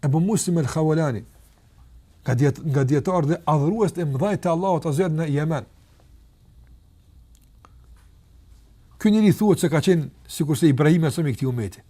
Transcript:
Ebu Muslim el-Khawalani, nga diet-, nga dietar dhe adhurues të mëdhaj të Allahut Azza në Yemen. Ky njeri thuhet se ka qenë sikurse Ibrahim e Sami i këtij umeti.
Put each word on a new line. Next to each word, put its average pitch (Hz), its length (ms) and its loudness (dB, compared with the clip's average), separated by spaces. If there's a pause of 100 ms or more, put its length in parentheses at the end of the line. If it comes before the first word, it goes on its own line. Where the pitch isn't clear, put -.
Ebu 151 200 0
Muslim 180 380 0
el-Khawalani, 156 640 -2 (960)
nga 123 160 -2
diet-, 139 220 0 (100)
nga 135 160 0
dietar 147 400 0
dhe 165 160 -2
adhurues 160 520 0
të 170 120 -4
mëdhaj 156 360 -2
të 170 100 0
Allahut 170 340 -2
Azza 160 240 0
në 160 220 -2
Yemen. 151 340 -2 (3250)
Ky 214 140 2
njeri 214 220 4
thuhet 208 280 2
se 170 80 0
ka 147 140 0
qenë 165 260 2 (180)
sikurse 151 400 0
Ibrahim 151 380 4
e 139 60 0
Sami 151 200 -2
i 113 40 -4
këtij 135 140 -4
umeti. 117 400 -6